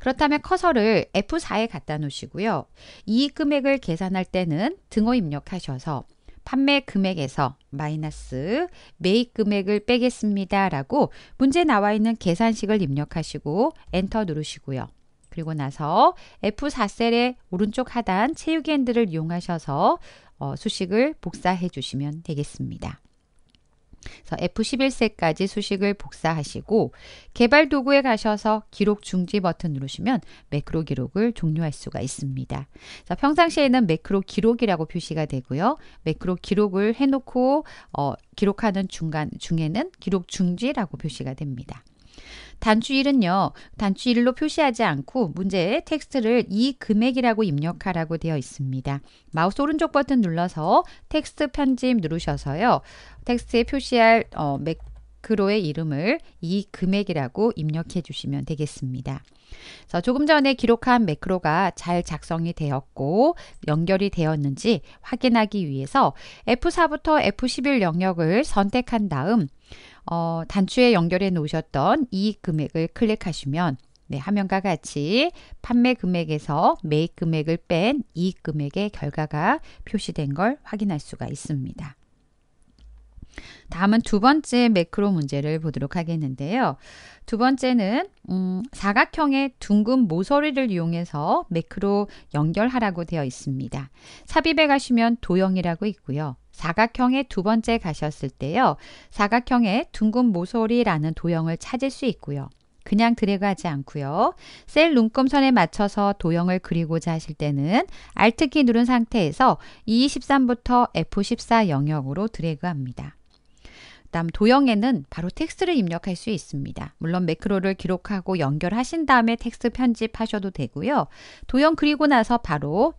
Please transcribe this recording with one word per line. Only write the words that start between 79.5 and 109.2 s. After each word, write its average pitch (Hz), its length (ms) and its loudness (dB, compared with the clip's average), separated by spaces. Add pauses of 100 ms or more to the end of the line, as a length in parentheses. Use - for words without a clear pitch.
표시된 160 500 -4
걸 214 300 0
확인할 202 340 -4
수가 - 300 -10
있습니다. 143 680 -8 (1700)
다음은 202 320 4
두 208 180 2
번째 247 480 4
매크로 202 420 2
문제를 147 480 0
보도록 151 380 -4
하겠는데요. 160 800 -2 (480)
두 220 140 -4
번째는, 254 680 2 (220)
음, 185 340 -2 (100)
사각형의 269 880 0
둥근 214 420 2
모서리를 254 720 2
이용해서 170 800 -2
매크로 202 600 0 (260)
연결하라고 185 680 0
되어 160 200 -4
있습니다. 131 640 -6 (380)
삽입에 311 400 2
가시면 240 560 2
도형이라고 185 640 0
있고요. 147 500 -6 (140)
사각형의 247 800 0
두 190 120 -4
번째 226 360 2
가셨을 151 500 -6
때요. 165 480 0 (340)
사각형의 233 840 2
둥근 220 340 2
모서리라는 202 880 0
도형을 165 420 -2
찾을 254 320 -6
수 - 160 -8
있고요. 143 460 -6 (340)
그냥 233 300 4
드래그하지 196 540 0
않고요. 147 640 -2 (320)
셀 320 260 4
눈금선에 262 600 4
맞춰서 202 640 2
도형을 175 400 0
그리고자 165 540 -2
하실 160 220 -6
때는 151 520 0 (340)
Alt키 269 440 4
누른 240 200 4
상태에서 233 720 2 (300)